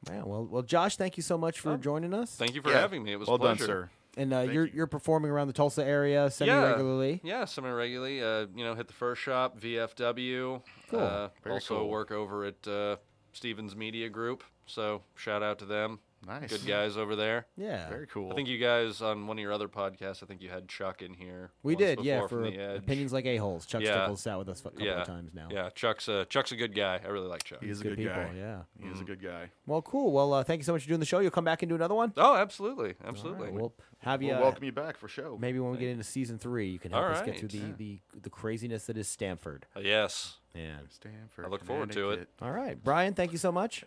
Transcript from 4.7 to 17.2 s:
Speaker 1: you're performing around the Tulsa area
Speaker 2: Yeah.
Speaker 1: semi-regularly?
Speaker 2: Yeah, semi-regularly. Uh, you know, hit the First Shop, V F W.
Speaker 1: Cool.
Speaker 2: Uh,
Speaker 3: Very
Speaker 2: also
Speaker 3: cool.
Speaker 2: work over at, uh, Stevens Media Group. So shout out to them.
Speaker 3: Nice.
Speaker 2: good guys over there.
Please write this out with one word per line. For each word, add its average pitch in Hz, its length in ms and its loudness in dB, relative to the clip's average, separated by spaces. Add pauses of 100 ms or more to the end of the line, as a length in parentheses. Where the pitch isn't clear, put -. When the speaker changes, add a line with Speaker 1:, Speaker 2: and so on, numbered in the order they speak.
Speaker 1:
you're 160 120 0
performing 151 460 2
around 143 160 2
the 131 40 -4
Tulsa 147 320 4
area 143 380 6
Speaker 2:
Yeah. 143 60 6
Speaker 1:
semi-regularly? 135 960 4
Speaker 2:
Yeah, 214 220 -2
semi-regularly. 127 760 -2
Uh, 110 320 2
you 117 100 -8
know, 117 120 -2
hit 120 100 -6
the - 60 -20
First 123 300 -2
Shop, 127 360 2
V 117 180 -4
F 117 200 -2
W. 127 680 -2 (260)
Speaker 1:
Cool. 226 120 0
Speaker 2:
Uh, 101 280 0 (140)
Speaker 3:
Very 110 120 -2
Speaker 2:
also 113 240 -2
Speaker 3:
cool. 107 120 0
Speaker 2:
work 107 220 -2
over 104 320 -4
at, 101 240 -8
uh, 104 280 0 (360)
Stevens 107 420 -8
Media 110 340 -6
Group. 117 360 -6 (220)
So 107 360 -2 (140)
shout 104 260 -2
out 104 160 0
to 104 60 -14
them. 104 340 -2 (280)
Speaker 3:
Nice. 120 240 -10
Speaker 2:
good 104 160 -4
guys 104 320 2
over 107 180 -2
there. 110 300 0 (100)